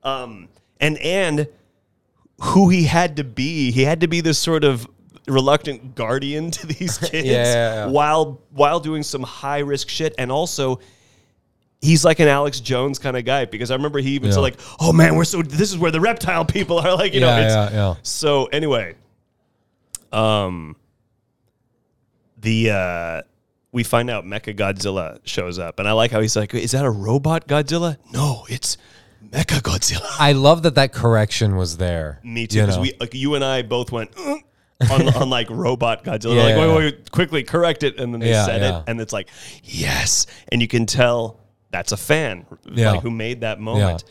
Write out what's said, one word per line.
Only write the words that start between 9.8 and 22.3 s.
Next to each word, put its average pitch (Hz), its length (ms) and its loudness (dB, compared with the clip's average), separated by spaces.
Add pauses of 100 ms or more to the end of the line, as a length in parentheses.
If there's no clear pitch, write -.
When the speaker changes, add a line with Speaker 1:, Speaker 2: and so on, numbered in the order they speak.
Speaker 1:
shit. 156 300 -4
And 127 120 -4
also, 139 480 -2 (1000)
he's 156 260 4
like 160 140 4
an 160 80 6
Alex 143 320 2
Jones 127 400 -2
kind 127 180 -4
of 120 80 -6
guy, 131 200 0
because 113 260 -8
I - 40 -2
remember 143 240 -2
he 135 120 -2
even 131 180 -2
Speaker 2:
Yeah. 98 60 4
Speaker 1:
said, 95 60 4
like, - 180 -2 (200)
"Oh 160 140 2
man, 160 220 6
we're 165 80 4
so, 165 180 -2
this 160 300 0
is 185 80 -6
where 165 120 2
the 160 100 0
reptile 185 440 0
people 175 340 0
are." 180 160 2
<laughs> - 20 0
Like, - 180 0
you 131 60 4
Speaker 2:
Yeah, 123 180 6
Speaker 1:
know, - 40 4
it's 110 120 4
Speaker 2:
yeah, 104 160 2
yeah. 101 320 0
Speaker 1:
so 143 440 0
anyway, 131 480 -2 (1160)
um, 101 640 0 (1600)